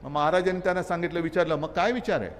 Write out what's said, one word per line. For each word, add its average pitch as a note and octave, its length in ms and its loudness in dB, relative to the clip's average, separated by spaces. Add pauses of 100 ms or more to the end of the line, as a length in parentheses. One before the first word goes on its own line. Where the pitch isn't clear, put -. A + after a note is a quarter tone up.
मग C3+ 80 -10
महाराजांनी F3 500 2
त्यांना F3+ 220 0
सांगितलं, E3+ 380 -2
विचारलं, D#3+ 340 2
"मग D3+ 140 -2
काय F#3 240 2
विचार G#3 280 0
आहे? F#2+ 200 -6